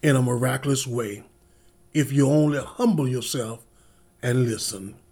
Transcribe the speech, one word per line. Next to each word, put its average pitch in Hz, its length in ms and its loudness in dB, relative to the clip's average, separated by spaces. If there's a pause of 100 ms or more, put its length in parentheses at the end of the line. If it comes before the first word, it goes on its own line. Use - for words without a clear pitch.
in 143 140 4
a 127 60 4
miraculous 127 640 0
way 113 380 -8 (680)
if 139 200 0
you 139 160 4
only 147 300 4
humble 165 480 0
yourself 120 580 -6 (580)
and 127 220 2
listen. 107 500 -6 (180)